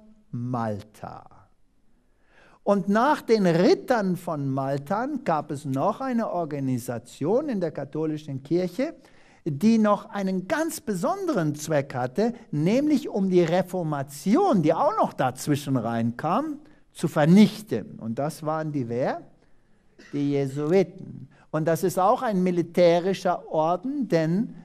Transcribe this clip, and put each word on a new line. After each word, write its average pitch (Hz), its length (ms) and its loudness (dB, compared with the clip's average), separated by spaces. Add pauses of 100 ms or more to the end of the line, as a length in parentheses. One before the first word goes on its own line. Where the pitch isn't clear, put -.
(300)
Malta. 113 960 -8 (1400)
Und 202 260 2
nach 262 320 2
den 220 240 4
Rittern 185 720 2
von 143 320 -4
Malta 143 580 -2 (160)
gab 156 280 -2
es 139 120 -8
noch 165 380 -2
eine 240 280 -2
Organisation 139 1160 -4
in 214 140 -4
der 160 100 -2
katholischen 151 720 -6
Kirche, 180 500 -2 (520)
die 185 320 2
noch 208 320 2
einen 190 400 -4
ganz 320 320 -2
besonderen 226 760 -2
Zweck 143 400 -2
hatte, 196 380 -2 (180)
nämlich 240 560 2
um 190 220 -2
die 180 140 6
Reformation, 185 1200 0
die 160 100 4
auch 262 240 2
noch - 160 0
dazwischen 139 640 -2
reinkam, 120 840 -2 (320)
zu - 160 -4
vernichten. 170 920 4
Und 113 200 -6
das 143 240 -6
waren 156 300 -4
die 127 160 -4
wer? 165 320 -4 (880)
Die 143 220 -2
Jesuiten. 147 960 -2 (220)
Und 156 180 -2
das 160 140 0
ist 185 140 0
auch 226 240 2
ein 202 220 0
militärischer 175 1080 2
Orden, 180 600 -2
denn 170 440 0 (120)